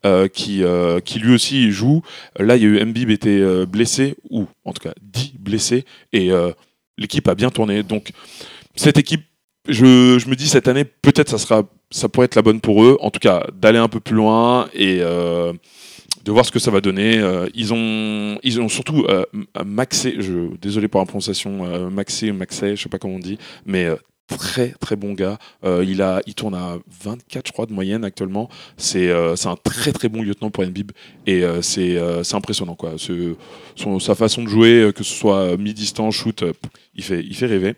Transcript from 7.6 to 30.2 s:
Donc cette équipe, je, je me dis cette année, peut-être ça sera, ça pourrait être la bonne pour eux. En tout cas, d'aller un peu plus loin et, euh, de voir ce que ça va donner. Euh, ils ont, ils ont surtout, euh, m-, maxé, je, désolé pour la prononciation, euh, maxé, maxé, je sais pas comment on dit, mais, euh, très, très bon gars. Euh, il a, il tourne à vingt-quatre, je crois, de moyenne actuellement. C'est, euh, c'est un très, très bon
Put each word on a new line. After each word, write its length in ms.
Donc 300
cette 240
équipe, 240
je, 520
je 100
me 60
dis 120
cette 200
année, 160
peut-être 460
ça 100
sera, 240
ça 200
pourrait 160
être 100
la 80
bonne 180
pour 220
eux. 180
En 80
tout 100
cas, 280
d'aller 200
un 80
peu 120
plus 160
loin 600
et, 260
euh, 500
de 80
voir 120
ce 60
que 80
ça 100
va 120
donner. 380
Euh, 360
ils 180
ont, 680
ils 160
ont 80
surtout, 400
euh, 160
m-, 120
maxé, 540
je, 420
désolé 280
pour 100
la 60
prononciation, 600
euh, 240
maxé, 440
maxé, 420
je 80
sais 60
pas 100
comment 160
on 40
dit, 180
mais, 200
euh, 100
très, 520
très 160
bon 180
gars. 260
Euh, 240
il 140
a, 260
il 80
tourne 200
à 220
vingt-quatre, 440
je 60
crois, 120
de 80
moyenne 300
actuellement. 460
C'est, 320
euh, 260
c'est 120
un 80
très, 360
très 180
bon 120